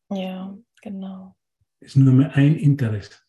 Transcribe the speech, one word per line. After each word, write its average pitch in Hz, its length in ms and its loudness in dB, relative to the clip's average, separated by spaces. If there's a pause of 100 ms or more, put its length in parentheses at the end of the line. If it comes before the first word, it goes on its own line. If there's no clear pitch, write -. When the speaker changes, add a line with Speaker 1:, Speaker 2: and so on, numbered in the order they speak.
(100)
Speaker 1:
Ja, 185 460 -10 (260)
genau. 190 520 -16 (460)
Speaker 2:
Es - 80 -20
ist - 80 -8
nur 135 160 6
mehr 131 220 2
ein 143 220 4
Interesse. 117 640 -2 (100)